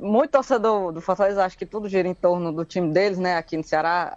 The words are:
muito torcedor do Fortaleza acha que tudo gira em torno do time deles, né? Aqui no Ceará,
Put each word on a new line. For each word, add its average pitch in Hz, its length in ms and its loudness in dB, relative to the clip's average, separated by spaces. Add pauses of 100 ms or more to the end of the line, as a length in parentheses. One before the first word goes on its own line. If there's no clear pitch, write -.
muito 220 300 2
torcedor 214 600 2
do 160 80 -10
Fortaleza 196 420 0
acha 185 140 -4
que 190 80 -10
tudo 208 240 -8
gira 185 180 0
em 185 60 -2
torno 175 400 0
do 165 100 -4
time 165 300 -2
deles, 190 240 2
né? 180 180 0
Aqui 165 220 -4
no 160 80 -4
Ceará, 165 520 -2